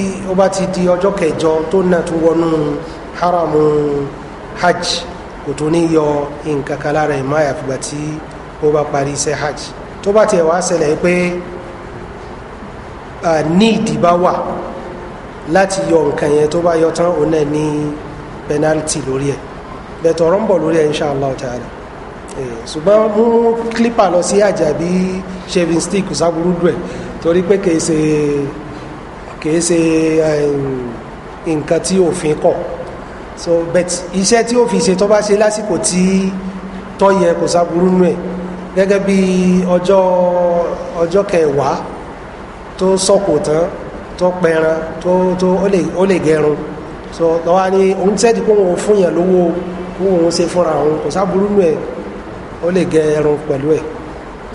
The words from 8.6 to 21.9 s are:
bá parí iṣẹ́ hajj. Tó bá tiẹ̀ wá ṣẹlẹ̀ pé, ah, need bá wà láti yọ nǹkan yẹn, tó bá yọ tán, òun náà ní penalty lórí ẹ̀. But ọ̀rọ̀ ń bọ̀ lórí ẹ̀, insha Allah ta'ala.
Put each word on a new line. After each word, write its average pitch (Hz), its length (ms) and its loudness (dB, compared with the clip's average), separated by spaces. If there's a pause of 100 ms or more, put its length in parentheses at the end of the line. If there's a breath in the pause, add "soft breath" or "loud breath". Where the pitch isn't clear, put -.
bá 151 120 2
parí 143 280 -2
iṣẹ́ 143 220 -2
hajj. 143 240 -4 (400)
Tó 202 140 0
bá 214 120 6
tiẹ̀ 202 180 4
wá 165 180 2
ṣẹlẹ̀ 160 360 0
pé, 175 180 2 (2000)
ah, 160 240 0
need 208 420 4 (140)
bá 175 120 6
wà 175 200 2 (1120)
láti 190 400 0
yọ 165 140 4
nǹkan 147 320 0
yẹn, 151 180 4
tó 170 100 0
bá 170 140 2
yọ 165 160 2
tán, 165 160 0
òun 156 240 2
náà 160 140 2
ní 151 200 0 (800)
penalty 156 560 0
lórí 135 300 -2
ẹ̀. 127 100 -4 (580)
But 165 220 2
ọ̀rọ̀ 175 200 4
ń 220 60 -2
bọ̀ 196 120 4
lórí 160 200 0
ẹ̀, 156 80 4
insha 151 200 -2
Allah 139 280 -2
ta'ala. 120 320 -8 (680)